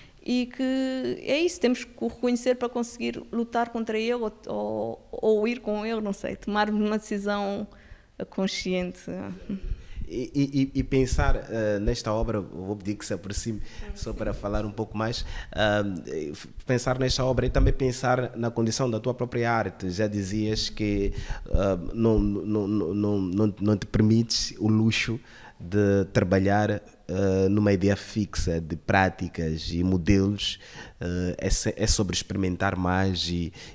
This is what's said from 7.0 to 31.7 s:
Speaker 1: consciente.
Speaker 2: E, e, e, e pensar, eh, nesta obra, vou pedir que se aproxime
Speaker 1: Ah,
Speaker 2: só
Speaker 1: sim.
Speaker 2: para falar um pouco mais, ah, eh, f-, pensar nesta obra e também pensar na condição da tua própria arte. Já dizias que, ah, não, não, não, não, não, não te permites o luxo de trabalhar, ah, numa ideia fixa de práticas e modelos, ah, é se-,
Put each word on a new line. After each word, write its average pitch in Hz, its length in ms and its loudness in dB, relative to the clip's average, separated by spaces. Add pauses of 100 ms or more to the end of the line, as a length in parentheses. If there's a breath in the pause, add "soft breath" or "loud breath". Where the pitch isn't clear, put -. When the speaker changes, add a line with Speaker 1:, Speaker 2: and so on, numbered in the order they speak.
Speaker 1:
consciente. 185 800 -4 (1000 loud breath)
Speaker 2:
E, 107 260 -6
e, 139 400 2
e, 131 60 0
e - 40 4
pensar, 135 500 4 (160)
eh, 107 300 2
nesta 113 320 0
obra, 110 280 0
vou 92 360 -6
pedir 101 180 -4
que - 100 -10
se - 80 -4
aproxime 98 480 -6 (220 loud breath)
Speaker 1:
Ah, 104 140 -8
Speaker 2:
só - 160 -8
Speaker 1:
sim. - 60 -6
Speaker 2:
para 104 140 -2
falar 104 320 -2
um 104 60 -4
pouco 107 260 -6
mais, 113 280 -2 (260 loud breath)
ah, 104 320 2 (240)
eh, 76 240 -6
f-, - 180 -12 (160)
pensar 127 340 0
nesta 127 260 0
obra 127 220 0
e - 40 0
também 131 220 4
pensar 127 640 0
na 117 140 0
condição 113 380 0
da 110 120 -2
tua 120 140 -2
própria 120 360 -2
arte. 98 400 -2
Já 104 160 0
dizias 104 600 0
que, 104 440 0 (380 loud breath)
ah, 95 260 2 (160)
não, 113 280 4
não, 101 480 0
não, 98 260 0
não, 104 240 2
não, 95 420 2
não 104 160 4
te - 100 -4
permites 113 720 2
o 107 100 0
luxo 110 500 2 (400 loud breath)
de 98 540 2
trabalhar, 101 680 4 (280)
ah, 95 420 2
numa 104 220 4
ideia 98 240 4
fixa - 640 -2
de 80 160 -6
práticas 85 960 0
e 85 100 0
modelos, 95 800 2 (400 loud breath)
ah, 87 360 -2
é 95 140 0
se-, - 260 0